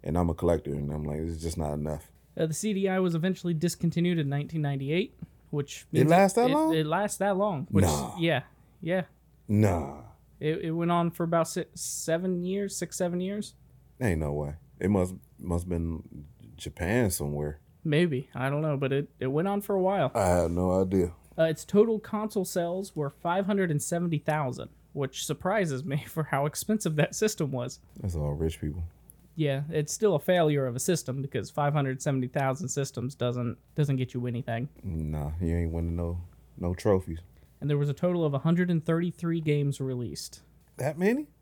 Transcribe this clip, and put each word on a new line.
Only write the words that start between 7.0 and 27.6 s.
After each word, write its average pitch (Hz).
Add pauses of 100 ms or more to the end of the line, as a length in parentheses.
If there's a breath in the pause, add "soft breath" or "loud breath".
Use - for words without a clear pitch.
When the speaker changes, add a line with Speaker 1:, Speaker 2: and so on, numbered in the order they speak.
Speaker 2:
that 196
long. 190
Which, 98
Speaker 1:
Nah. 73
Speaker 2:
yeah, 165 (360)
yeah. 175 (460)
Speaker 1:
Nah. 87 (360)
Speaker 2:
It, 156
it 160
went 170
on 170
for -
about 165
si-, -
seven 175
years, 196
six, -
seven 175
years. 202 (440)
Speaker 1:
Ain't 90
no 73
way. 73 (260)
It 92
must, 92 (240)
must 85
been 82 (520)
Japan 98
somewhere. 73 (240)
Speaker 2:
Maybe. 151
I 131
don't 147
know, 151
but 131
it, 143 (100)
it -
went 156
on 202
for 202
a 185
while. 185
Speaker 1:
I 104
have 87
no 90
idea. 92 (280)
Speaker 2:
Uh, 160
its 160
total 220
console 208
sales 185
were 147
five 180
hundred 190
and 147
seventy 170
thousand, 147 (240)
which 135
surprises 156
me 139
<laughs> -
for 156
how 139
expensive 170
that 151
system 185
was. 123 (200)